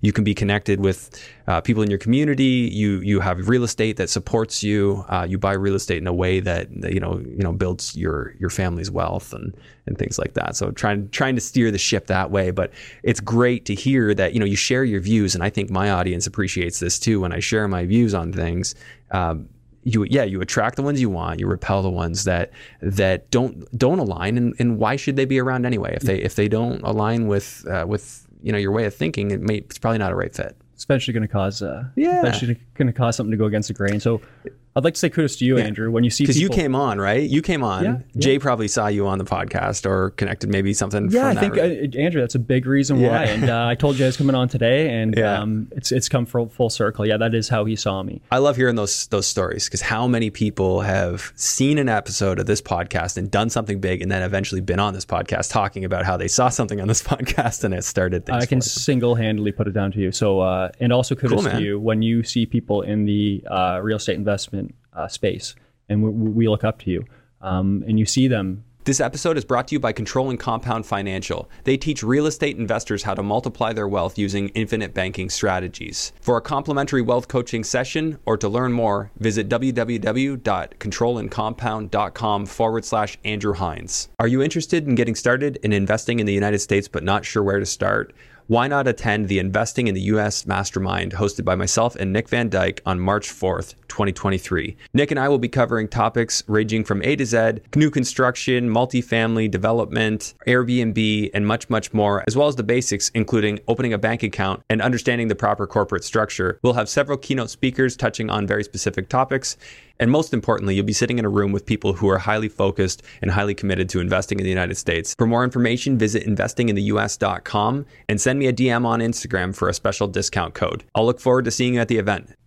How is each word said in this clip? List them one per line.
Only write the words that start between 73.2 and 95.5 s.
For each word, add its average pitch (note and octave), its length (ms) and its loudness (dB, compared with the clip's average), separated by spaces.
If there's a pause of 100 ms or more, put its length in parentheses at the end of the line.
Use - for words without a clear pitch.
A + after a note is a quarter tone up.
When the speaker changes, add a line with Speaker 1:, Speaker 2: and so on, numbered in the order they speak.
Speaker 1:
multiply A2+ 520 -2
their G#2 140 -2
wealth F2+ 300 -2
using G2+ 320 -2
infinite A2 440 -4
banking F#2+ 360 -4
strategies. F2+ 840 -4 (100)
For A#2+ 160 2
a - 40 0
complimentary C#3 600 0
wealth A#2+ 260 0
coaching A#2+ 360 -2
session D3+ 600 -2
or A2+ 140 2
to G#2+ 100 -2
learn B2 240 0
more, G#2 460 0
visit G#2+ 320 0
W C3 220 0
W A#2 260 0
W B2+ 400 0
dot G2 400 -4
control A#2 400 -2
and A2 120 -6
compound A2 600 -4
dot G#2 240 -2
com G#2 320 -2
forward A2+ 380 0
slash G#2+ 400 -2
Andrew G#2 300 -2
Hines. E2+ 540 -6 (100)
Are A#2 100 2
you B2+ 140 4
interested D#3 460 0
in B2+ 60 4
getting A#2 200 2
started C3 480 0
in G#2+ 100 2
investing G#2 460 0
in G#2+ 80 2
the G2+ 80 0
United G2+ 260 2
States G2+ 280 0
but D#2 160 -4
not G2 220 0
sure G#2+ 160 0
where G2 180 2
to G2 60 -2
start? G2+ 480 -2 (320)
Why A#2 200 4
not C#3 220 2
attend G#2+ 400 0
the F#2+ 120 2
Investing G#2+ 480 0
in G2 60 2
the F#2+ 60 -2 (120)
U G#2+ 60 4
S G#2 280 -2
Mastermind F#2 680 -2
hosted G2+ 320 -2
by F#2+ 100 2
myself F#2+ 420 0
and F#2+ 180 -2
Nick A2 160 -2
Van A#2+ 180 0
Dyke F#2 380 0
on F#2 120 0
March G2 300 0
fourth, F2 460 -4 (140)
twenty G2+ 220 0
twenty-three? F#2+ 640 -2 (200)
Nick D3 160 4
and C#3+ 100 -2
I C3+ 80 2
will C#3+ 80 4
be A#2 140 0